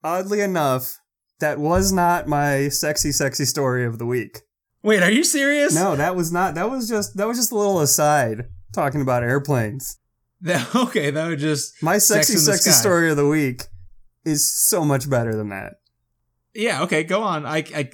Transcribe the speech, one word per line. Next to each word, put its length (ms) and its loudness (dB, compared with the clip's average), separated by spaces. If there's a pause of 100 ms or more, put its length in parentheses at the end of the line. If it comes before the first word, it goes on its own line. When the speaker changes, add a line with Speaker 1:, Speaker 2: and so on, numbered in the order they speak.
Speaker 1:
oddly 360 -2
enough, 580 0 (420)
that 180 -2
was 340 2
not 360 2
my 400 2
sexy, 420 -2
sexy 340 0
story 400 0
of 140 -4
the 80 -6
week. 360 -4 (400)
Speaker 2:
Wait, 200 4
are 80 4
you 140 4
serious? 500 2
Speaker 1:
No, 220 2
that 180 0
was 160 -2
not. 240 0
That 160 -2
was 180 -6
just, 280 -4
that 100 -2
was 120 -2
just 120 0
a 60 -4
little 240 2
aside 640 2 (280)
talking 280 -2
about 240 0
airplanes. 760 -2 (420)
Speaker 2:
That, 340 -2
<laughs> 20 -
okay, 340 0
that 180 -2
would 120 -4
just 420 -4
Speaker 1:
My 160 2
Speaker 2:
Sex 300 4
Speaker 1:
sexy, 60 0
Speaker 2:
in 100 4
the 80 4
Speaker 1:
sexy 180 2
Speaker 2:
Sky. 100 6
Speaker 1:
story 300 4
of 60 2
the 100 2
week 360 0 (640)
is 280 0
so 320 0
much 260 0
better 240 0
than 140 -4
that. 260 -12 (800)
Speaker 2:
Yeah, 300 -2
okay, 180 0
go 200 -2
on. 240 -4
I, 120 -2 (160)
I, 200 -4